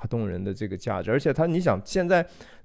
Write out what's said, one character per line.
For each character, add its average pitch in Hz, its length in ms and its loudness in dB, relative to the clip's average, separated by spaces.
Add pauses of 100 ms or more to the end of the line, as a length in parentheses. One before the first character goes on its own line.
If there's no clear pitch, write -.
(100)
动 113 180 -2
人 90 140 -4
的 98 100 -2
这 107 160 -6
个 92 80 -6
价 92 260 -4
值。 104 80 -2
而 123 80 4
且 139 140 2
它， 160 140 2
你 170 120 0
想， 131 260 2
现 185 220 0
在 175 200 4 (380)